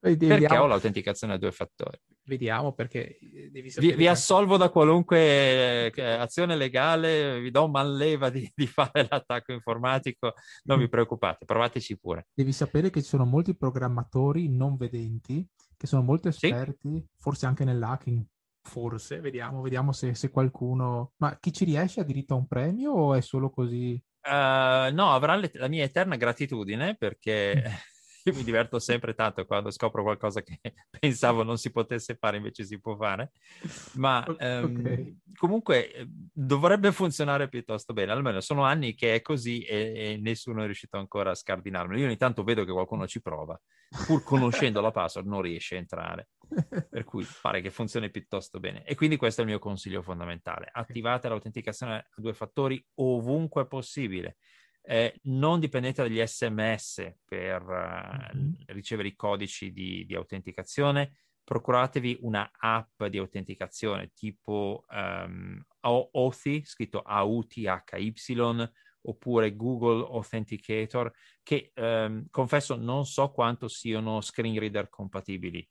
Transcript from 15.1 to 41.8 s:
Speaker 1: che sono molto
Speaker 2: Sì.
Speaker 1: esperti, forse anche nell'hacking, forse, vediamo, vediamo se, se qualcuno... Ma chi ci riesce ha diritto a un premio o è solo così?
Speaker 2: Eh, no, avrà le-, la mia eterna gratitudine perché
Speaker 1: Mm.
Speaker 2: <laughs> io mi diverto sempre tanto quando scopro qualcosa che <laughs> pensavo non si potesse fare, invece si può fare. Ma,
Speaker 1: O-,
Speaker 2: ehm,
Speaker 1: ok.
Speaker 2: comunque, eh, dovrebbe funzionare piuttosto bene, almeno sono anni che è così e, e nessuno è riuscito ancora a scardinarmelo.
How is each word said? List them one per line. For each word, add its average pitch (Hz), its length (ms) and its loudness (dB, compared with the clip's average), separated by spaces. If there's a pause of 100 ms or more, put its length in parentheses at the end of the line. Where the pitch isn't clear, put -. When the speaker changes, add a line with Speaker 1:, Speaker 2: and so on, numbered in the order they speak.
Speaker 1:
che - 100 -10
sono 135 160 4
molto 156 280 2
Speaker 2:
Sì. - 160 0
Speaker 1:
esperti, 143 580 -2 (140)
forse 143 280 -4
anche 135 180 0
nell'hacking, 120 600 -2 (380)
forse, 120 580 -8
vediamo, 131 420 -6
vediamo 131 300 0
se, 123 220 -2
se 131 160 -4
qualcuno... 127 880 0
Ma 143 220 -2
chi 170 140 -4
ci - 120 0
riesce 170 360 0
ha 175 40 0
diritto 135 300 -2
a - 20 2
un 127 100 0
premio 202 460 -2
o 147 220 4
è 127 60 4
solo 131 300 -2
così? 123 520 -2 (200)
Speaker 2:
Eh, 131 680 4
no, 175 200 6
avrà 147 240 6
le-, 196 180 0
la 127 140 -4
mia 156 160 0
eterna 170 320 0
gratitudine 117 800 -2
perché 104 600 0
Speaker 1:
Mm. 135 80 2
Speaker 2:
<laughs> - 360 -10 (240)
io 180 100 2
mi 131 100 -6
diverto 117 340 2
sempre 117 360 -2
tanto 104 320 -2
quando 104 240 -2
scopro 107 320 -2
qualcosa 104 400 -2
che - 180 -16
<laughs> - 300 -14
pensavo 120 520 2
non 117 140 -2
si - 160 -6
potesse 117 440 -4
fare, 104 200 -2
invece 104 280 -8
si 101 160 -12
può 107 160 -8
fare. 107 360 -4 (600)
Ma, 131 360 2
Speaker 1:
O-, 165 80 -4
Speaker 2:
ehm, 123 300 -2
Speaker 1:
ok. 120 480 -4 (220)
Speaker 2:
comunque, 175 560 2
eh, 127 160 -14
dovrebbe 151 840 2
funzionare 143 560 0
piuttosto 117 440 -8
bene, 101 200 0
almeno 120 280 0
sono 143 220 0
anni 135 320 2
che 113 220 2
è 113 60 0
così 120 420 -4
e, 110 480 -4
e 107 60 -6
nessuno 110 440 -4
è - 40 -2
riuscito 101 320 -8
ancora 98 320 -2
a 90 40 0
scardinarmelo. 92 640 -4